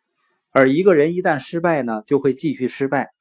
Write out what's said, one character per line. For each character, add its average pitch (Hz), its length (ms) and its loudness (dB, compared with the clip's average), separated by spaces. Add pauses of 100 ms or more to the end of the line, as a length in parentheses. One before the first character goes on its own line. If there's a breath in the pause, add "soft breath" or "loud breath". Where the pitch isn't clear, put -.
(520)
而 135 180 4
一 156 140 0
个 196 100 6
人 156 200 2
一 180 80 -6
旦 165 180 0
失 170 200 -8
败 165 240 0
呢， 110 220 -6
就 139 140 0
会 135 140 0
继 131 200 -4
续 127 140 -4
失 135 200 -4
败。 135 340 -4